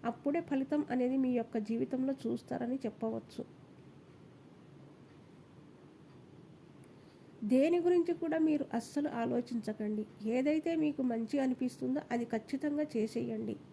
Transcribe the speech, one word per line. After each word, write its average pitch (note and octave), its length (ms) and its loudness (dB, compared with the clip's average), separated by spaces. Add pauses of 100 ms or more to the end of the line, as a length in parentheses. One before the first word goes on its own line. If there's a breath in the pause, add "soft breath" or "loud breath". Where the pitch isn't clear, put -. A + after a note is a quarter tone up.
అప్పుడే C#4+ 360 0
ఫలితం D4 480 0
అనేది B3+ 280 2
మీ B3+ 140 2
యొక్క A#3 260 0
జీవితంలో B3 560 0
చూస్తారని A#3+ 600 -2
చెప్పవచ్చు. A3+ 680 -6 (4000 loud breath)
దేని C#4 360 6
గురించి F4 340 4
కూడా D#4+ 240 -2
మీరు D#4 360 4
అస్సలు C#4+ 360 -2
ఆలోచించకండి. A3+ 960 -2 (200)
ఏదైతే D4 500 2
మీకు D4+ 260 2
మంచి A3+ 380 0
అనిపిస్తుందో B3+ 600 0 (120)
అది A#3+ 140 0
ఖచ్చితంగా C#4+ 600 -2 (120)
చేసేయండి. A3 580 -2 (180)